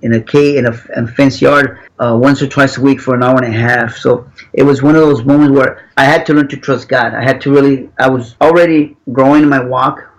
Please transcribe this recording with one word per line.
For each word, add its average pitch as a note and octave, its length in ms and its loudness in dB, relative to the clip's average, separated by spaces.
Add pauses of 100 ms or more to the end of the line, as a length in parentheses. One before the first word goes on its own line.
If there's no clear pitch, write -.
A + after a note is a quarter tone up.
in A#2 100 0
a A#2 60 0
cage, C#3+ 380 0
in B2 80 0
a, A#2 160 -6 (140)
in A#2+ 80 -4
a A2+ 40 -8
fenced C3+ 320 0
yard, C#3 380 0 (200)
uh, A#2+ 220 -2
once C#3 220 2
or C#3 60 -4
twice C#3 300 -2
a - 20 -6
week C3+ 200 2
for C3 140 -2
an B2 80 -2
hour B2+ 140 2
and B2 100 0
a A2 120 -4
half. A#2 380 -2
So B2 320 -4 (240)
it - 100 0
was C#3 200 2
one D3 120 2
of D#3+ 80 4
those C#3 220 0
moments C#3 320 2
where C3 400 -2
I C3+ 80 0
had D#3 220 0
to D#3 80 0
learn D3 140 2
to C#3 80 -10
trust - 320 -6
God. A#2 260 -2
I A2+ 80 -6
had C3 200 -2
to C#3 100 -2
really, C#3 460 2
I C3 100 0
was B2+ 320 -6
already D#3+ 560 2 (160)
growing C3+ 300 2
in D3+ 60 2
my C#3 140 0
walk C3 380 -4 (180)